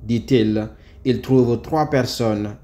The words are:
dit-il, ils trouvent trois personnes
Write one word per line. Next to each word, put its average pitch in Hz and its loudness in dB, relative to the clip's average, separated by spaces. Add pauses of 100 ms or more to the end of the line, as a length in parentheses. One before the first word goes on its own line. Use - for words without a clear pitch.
dit-il, 110 0 (360)
ils 120 0
trouvent 120 2
trois 151 -2
personnes 107 -2